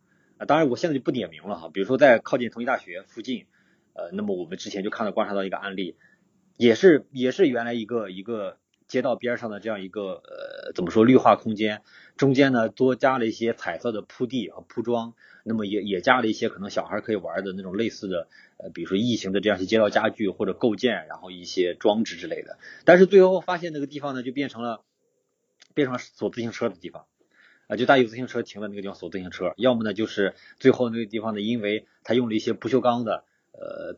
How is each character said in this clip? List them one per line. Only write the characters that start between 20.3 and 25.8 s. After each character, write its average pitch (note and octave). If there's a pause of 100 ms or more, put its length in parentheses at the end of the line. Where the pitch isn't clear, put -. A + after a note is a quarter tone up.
者 F#2
构 A2
件， F#2+
然 D#2
后 F#2
一 F2+
些 F2
装 A2
置 F#2+
之 E2+
类 D#2+
的。 - (260)
但 F3+
是 F#3
最 F#3
后 F#3
发 F3+
现 E3
那 D3
个 C#3+
地 C#3+
方 C#3+
呢， C3
就 B2
变 C3+
成 A2+
了， A#2 (920)
变 C#3+